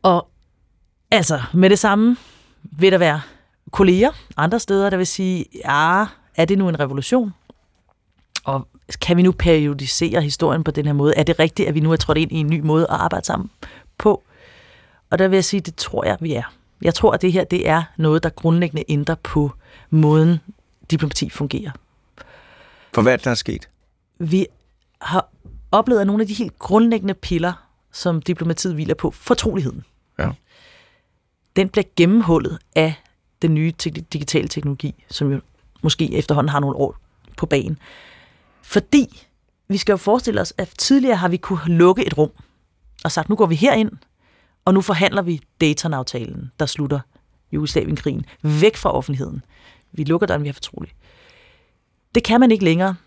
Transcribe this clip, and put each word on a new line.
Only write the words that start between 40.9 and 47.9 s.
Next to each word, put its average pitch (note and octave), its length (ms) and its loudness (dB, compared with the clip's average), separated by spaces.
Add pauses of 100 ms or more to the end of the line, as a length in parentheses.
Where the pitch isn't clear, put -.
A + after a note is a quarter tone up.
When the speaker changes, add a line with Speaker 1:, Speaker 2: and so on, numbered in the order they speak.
Speaker 1:
har F3+ 120 -2
vi F3 100 0
kunne E3+ 400 -2
lukke F3+ 280 6
et - 120 -4
rum D3+ 140 0 (720)
og D#3+ 80 -2
sagt, E3 180 -4
"Nu G#3 60 2
går G#3 100 4
vi E3 100 0
herind, A3 360 2 (760)
og F#3 80 4
nu F#3+ 80 4
forhandler G3 400 0
vi E3+ 200 -4 (200)
Dayton-aftalen, C3+ 1000 -4
der D#3 60 0
slutter C#3+ 340 -4 (520)
Jugoslavienkrigen, D3+ 760 -4 (160)